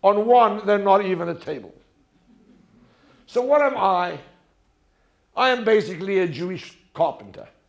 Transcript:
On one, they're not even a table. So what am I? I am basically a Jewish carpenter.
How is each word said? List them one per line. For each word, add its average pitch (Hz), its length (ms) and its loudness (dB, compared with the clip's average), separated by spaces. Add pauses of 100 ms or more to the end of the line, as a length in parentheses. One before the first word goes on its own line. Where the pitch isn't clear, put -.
On 208 240 2
one, 214 400 4
they're 208 120 2
not 196 260 2
even 175 240 -4
a 165 60 -6
table. 131 380 -12 (1500)
So - 140 -2
what 285 220 2
am 269 140 0
I? 185 420 0 (1160)
I 254 140 0
am 247 140 -2
basically 190 540 0
a 180 80 0
Jewish 170 500 -10 (160)
carpenter. 107 540 -6 (220)